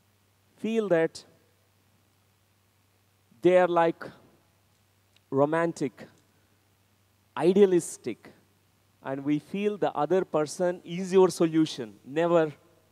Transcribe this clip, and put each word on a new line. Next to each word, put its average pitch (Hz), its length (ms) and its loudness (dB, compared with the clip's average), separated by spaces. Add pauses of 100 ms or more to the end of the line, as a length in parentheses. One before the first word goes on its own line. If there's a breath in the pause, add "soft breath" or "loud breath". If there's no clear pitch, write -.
(580)
feel 214 320 -4
that 165 340 0 (2250)
they 180 160 4
are 180 120 4
like 170 340 0 (1300)
romantic, 156 760 -2 (1300)
idealistic, 180 960 0 (680)
and 139 200 -10
we 151 160 -2
feel 208 380 -4
the 151 180 -2
other 170 300 0
person 175 580 -4
is 180 300 -8
your 185 160 6
solution. 156 720 -2
Never 160 500 0 (380)